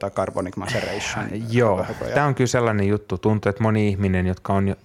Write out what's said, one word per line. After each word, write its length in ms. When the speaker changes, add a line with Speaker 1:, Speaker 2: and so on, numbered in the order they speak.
Speaker 1:
Carbonic 440
Maceration. 720
Speaker 2:
Joo, 340
Speaker 1:
Höpöjä. 320
Speaker 2:
tää 100
on 100
kyllä 120
sellainen 400
juttu. 300
Tuntuu, 320
että 140
moni 260
ihminen, 380
jotka 260
on 140
jo 180